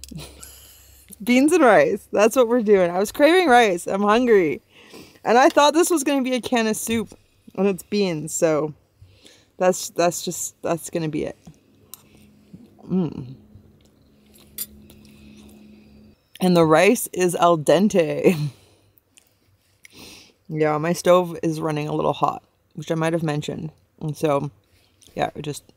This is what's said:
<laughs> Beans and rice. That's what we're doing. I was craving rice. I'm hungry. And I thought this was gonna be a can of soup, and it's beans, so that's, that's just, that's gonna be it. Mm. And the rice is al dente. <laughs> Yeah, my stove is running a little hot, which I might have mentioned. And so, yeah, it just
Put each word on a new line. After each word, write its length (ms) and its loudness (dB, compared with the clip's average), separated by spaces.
<laughs> 1080 -20
Beans 280 4
and 120 4
rice. 480 4
That's 240 2
what 120 2
we're 160 0
doing. 260 4
I 80 -6
was 140 -2
craving 360 4
rice. 380 4
I'm 160 -4
hungry. 600 2
And 140 2
I 120 6
thought 260 2
this 160 2
was 120 -2
gonna 200 -2
be 100 -4
a 80 -4
can 240 -2
of 100 -2
soup, 380 -6
and 120 0
it's 160 -4
beans, 500 -4
so 400 -2
that's, 300 0
that's 340 -4
just, 380 -10
that's 260 -6
gonna 180 -6
be 180 -6
it. 120 -12
Mm. 520 -6
And 180 2
the 80 6
rice 480 2
is 220 -2
al 240 2
dente. 760 2
<laughs> 60 -20
Yeah, 260 0
my 120 -2
stove 520 0
is 180 -4
running 260 -6
a 60 -8
little 180 -2
hot, 320 -4
which 180 -12
I 40 -4
might 180 -2
have 100 -4
mentioned. 480 -6
And 160 -8
so, 340 -4
yeah, 180 -4
it 100 -14
just 200 -12